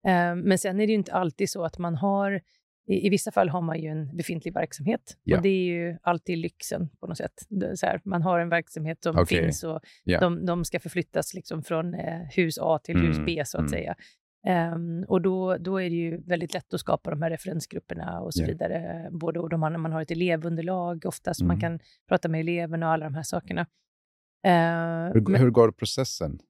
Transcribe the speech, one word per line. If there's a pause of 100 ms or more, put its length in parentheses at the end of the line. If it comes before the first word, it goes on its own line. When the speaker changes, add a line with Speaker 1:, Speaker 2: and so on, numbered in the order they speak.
Speaker 1:
Ehm,
men
sen
är
det
ju
inte
alltid
så
att
man
har, (460)
i,
i
vissa
fall
har
man
ju
en
befintlig
verksamhet.
Speaker 2:
Ja.
Speaker 1:
Och
det
är
ju
alltid
lyxen (120)
på
något
sätt. (160)
Det,
så
här,
man
har
en
verksamhet
som
Speaker 2:
Okej.
Speaker 1:
finns
och (240)
Speaker 2:
Ja.
Speaker 1:
de,
de
ska
förflyttas
liksom
från,
eh, (160)
hus
A
till
hus
Speaker 2:
Mm,
Speaker 1:
B,
så
att
Speaker 2:
mm.
Speaker 1:
säga. (520)
Ehm,
och
då,
då
är
det
ju
väldigt
lätt
att
skapa
de
här
referensgrupperna
och
så
Speaker 2:
Ja.
Speaker 1:
vidare.
Både,
och
de
har,
man
har
ett
elevunderlag
ofta,
så
man
Speaker 2:
Mm.
Speaker 1:
kan (220)
prata
med
eleverna
och
alla
de
här
sakerna. (760)
Ehm,
Speaker 2:
Hur, (100)
Speaker 1:
men
Speaker 2:
hur
går
processen? (120)